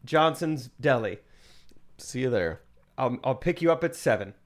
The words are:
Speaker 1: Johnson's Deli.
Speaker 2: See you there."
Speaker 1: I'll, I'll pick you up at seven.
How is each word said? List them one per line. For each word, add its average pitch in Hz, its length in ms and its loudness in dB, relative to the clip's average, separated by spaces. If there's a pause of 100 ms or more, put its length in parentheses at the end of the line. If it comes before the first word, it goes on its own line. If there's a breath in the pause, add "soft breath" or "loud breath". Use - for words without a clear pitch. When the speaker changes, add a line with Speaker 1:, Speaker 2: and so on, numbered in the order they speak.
Speaker 1:
Johnson's 156 640 0 (120)
Deli. 123 380 2 (800 soft breath)
Speaker 2:
See - 220 -8
you 127 100 0
there." 87 300 0 (380)
Speaker 1:
I'll, 127 260 -2
I'll 131 100 0
pick 170 280 -4
you 165 100 4
up 165 100 0
at 170 140 -4
seven. 101 380 0 (120)